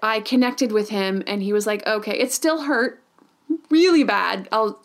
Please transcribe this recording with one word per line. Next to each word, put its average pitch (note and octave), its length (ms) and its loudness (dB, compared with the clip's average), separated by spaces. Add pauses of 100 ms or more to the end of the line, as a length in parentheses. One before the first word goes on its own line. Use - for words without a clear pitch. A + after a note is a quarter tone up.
I A3 160 0
connected B3 540 0
with G#3 160 0
him, F#3+ 360 -2
and G3+ 160 -4
he G3+ 120 -2
was G#3 120 0
like, G#3 220 -4
"Okay," G#3+ 320 -2
it B3+ 140 -2
still D#4+ 300 -2
hurt C4 380 -2 (680)
really E4 320 6
bad. F#3+ 480 -2
I'll, G#3+ 320 0